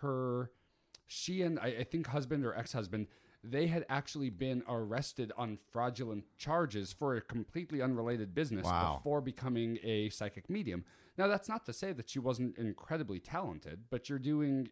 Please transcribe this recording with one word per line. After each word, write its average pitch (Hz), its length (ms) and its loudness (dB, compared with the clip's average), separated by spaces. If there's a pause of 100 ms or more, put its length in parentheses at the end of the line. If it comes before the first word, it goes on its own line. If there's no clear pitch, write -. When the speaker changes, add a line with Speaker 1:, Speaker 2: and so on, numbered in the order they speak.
Speaker 1:
her, 127 500 0 (560)
she - 360 -2
and 165 160 2
I, 117 100 0 (120)
I 123 40 -2
think 165 240 0
husband 139 360 2
or 117 100 2
ex-husband, 107 520 -2 (360)
they 139 240 2
had 165 240 2
actually 139 400 0
been 127 380 0
arrested 117 680 0
on 110 220 -2 (120)
fraudulent 120 540 0 (140)
charges 139 560 0
for 139 220 2
a 113 40 0
completely 143 640 -2
unrelated 117 520 2
business 110 300 2
Speaker 2:
Wow. 85 320 4
Speaker 1:
before 143 240 0
becoming 120 640 0
a 107 280 2
psychic 101 380 -6
medium. 127 360 -2 (340)
Now, 190 100 6
that's 202 200 2
not 220 180 -4
to 120 60 -4
say 196 200 -4
that 123 180 -8
she - 80 -4
wasn't 123 400 0
incredibly 113 600 -2
talented, 98 720 -6
but 123 180 -4
you're 143 100 0
doing, 135 540 2